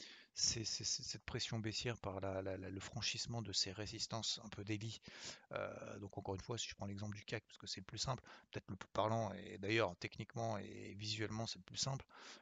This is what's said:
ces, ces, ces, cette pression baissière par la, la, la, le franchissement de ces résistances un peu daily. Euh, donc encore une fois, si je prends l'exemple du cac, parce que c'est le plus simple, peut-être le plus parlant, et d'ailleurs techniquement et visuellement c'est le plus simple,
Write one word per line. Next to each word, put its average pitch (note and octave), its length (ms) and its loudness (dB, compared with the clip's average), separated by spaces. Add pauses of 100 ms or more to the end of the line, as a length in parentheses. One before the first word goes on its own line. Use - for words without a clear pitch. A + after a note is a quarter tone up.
(340)
ces, - 300 4
ces, - 200 0
ces, - 180 4
cette - 220 -6
pression A#2 340 0
baissière A2 400 2
par F#2+ 220 0
la, F#2+ 200 2
la, F#2+ 160 2
la, F#2+ 140 -4
le F#2+ 100 -2
franchissement - 640 0
de G2+ 100 -2
ces - 180 4
résistances G#2+ 720 0
un G#2+ 60 -10
peu G#2 160 -6
daily. G#2+ 380 0 (480)
Euh, G#2 480 -2
donc G2+ 180 -8
encore G2 180 0
une F#2+ 60 -2
fois, A#2+ 160 -2
si - 140 -2
je - 40 -10
prends G2+ 120 -4
l'exemple G2+ 280 -2
du G#2 120 -10
cac, A2+ 200 -4
parce - 120 -20
que G#2 80 -12
c'est - 140 -4
le F#2+ 40 -10
plus A2 140 -8
simple, B2+ 260 0 (260)
peut-être - 200 -6
le F#2+ 60 -2
plus - 180 -12
parlant, G#2+ 400 6
et F#2+ 240 -8
d'ailleurs G2 420 6
techniquement A2+ 560 -2
et G2+ 380 -6
visuellement G#2+ 520 0
c'est - 120 -4
le F2+ 60 -16
plus - 120 -10
simple, C3+ 300 0 (360)